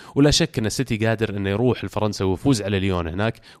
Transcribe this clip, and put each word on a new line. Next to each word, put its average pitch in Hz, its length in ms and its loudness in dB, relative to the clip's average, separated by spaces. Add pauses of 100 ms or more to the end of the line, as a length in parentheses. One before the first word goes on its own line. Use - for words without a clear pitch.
(140)
ولا 143 160 6
شك - 280 0
أن 110 80 0
السيتي 120 300 -4
قادر 107 400 0
أنه 98 140 -2
يروح 110 340 0
لفرنسا 101 400 -2
ويفوز 101 380 2
على 98 180 0
ليون 87 280 0
هناك 104 320 -4 (200)